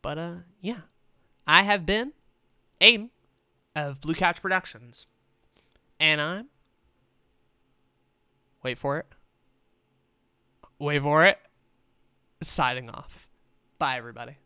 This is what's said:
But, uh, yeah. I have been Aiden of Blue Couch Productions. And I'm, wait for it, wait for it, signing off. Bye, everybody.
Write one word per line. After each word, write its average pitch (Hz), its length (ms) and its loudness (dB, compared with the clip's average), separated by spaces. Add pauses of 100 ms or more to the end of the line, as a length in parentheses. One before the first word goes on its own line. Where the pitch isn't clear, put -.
But, 147 160 -8
uh, 170 160 -10 (260)
yeah. 202 200 -8 (680)
I 165 160 8
have 202 220 0
been 220 280 -2 (680)
Aiden 226 300 6 (640)
of 143 240 -6
Blue 151 140 -4
Couch 175 300 0
Productions. 185 640 -6 (920)
And 156 200 4
I'm, 185 280 -6 (2250)
wait 127 160 -6
for 143 180 -4
it, - 80 -10 (1700)
wait 147 240 -2
for 151 220 4
it, 196 120 4 (1040)
signing 127 480 -2
off. - 380 -18 (500)
Bye, 135 200 -2
everybody. 120 480 -14